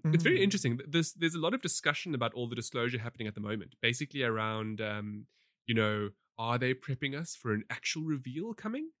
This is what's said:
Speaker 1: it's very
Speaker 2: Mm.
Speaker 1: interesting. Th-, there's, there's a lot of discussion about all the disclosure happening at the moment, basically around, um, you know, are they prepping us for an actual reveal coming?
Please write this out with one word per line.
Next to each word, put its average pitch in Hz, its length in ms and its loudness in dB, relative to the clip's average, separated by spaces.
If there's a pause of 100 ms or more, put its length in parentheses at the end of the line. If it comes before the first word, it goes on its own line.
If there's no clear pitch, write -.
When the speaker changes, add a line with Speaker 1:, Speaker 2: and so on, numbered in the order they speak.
Speaker 1:
it's 160 180 6
very 339 160 6
Speaker 2:
Mm. 196 40 6
Speaker 1:
interesting. 196 340 4
Th-, 135 120 -10
there's, 160 240 2
there's 165 220 0
a 165 40 -2
lot 165 140 2
of 262 80 -2
discussion 156 540 0
about 117 180 0
all 123 140 -2
the 117 80 -6
disclosure 120 440 0
happening 113 280 -6
at 107 80 -6
the 107 60 -8
moment, 104 400 -6
basically 131 420 0
around, 110 580 0
um, 104 440 -4 (400)
you 117 100 0
know, 107 340 4 (280)
are 117 200 0
they 127 160 2
prepping 135 460 -4
us 165 160 -8
for 113 180 -2
an 107 160 0
actual - 340 -4
reveal 151 500 -4
coming? 254 360 -6 (100)